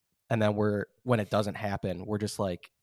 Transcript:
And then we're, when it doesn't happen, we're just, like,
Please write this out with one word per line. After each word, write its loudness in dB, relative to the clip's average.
And 2
then 4
we're, 2
when 4
it -2
doesn't 0
happen, -4
we're -2
just, -4
like, -4